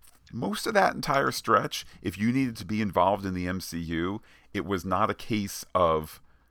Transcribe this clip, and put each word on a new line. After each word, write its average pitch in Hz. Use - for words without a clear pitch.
most 196
of 220
that 190
entire 135
stretch, -
if 95
you 110
needed 127
to 101
be 107
involved 98
in 92
the 90
M 92
C -
U, 85
it 92
was 90
not 95
a 104
case -
of 80